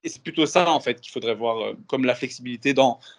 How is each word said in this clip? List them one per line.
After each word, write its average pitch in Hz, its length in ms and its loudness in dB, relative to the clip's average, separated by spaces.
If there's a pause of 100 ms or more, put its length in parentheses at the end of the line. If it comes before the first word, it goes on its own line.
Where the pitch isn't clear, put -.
Et 165 60 -8
c'est - 120 -18
plutôt - 220 0
ça, 170 260 4
en 147 100 2
fait, 120 200 -4
qu'il - 100 -20
faudrait 113 240 -4
voir, 113 240 -2
euh, 104 140 -4 (140)
comme 131 180 0
la 123 100 2
flexibilité 123 600 -4
dans, 127 260 4 (180)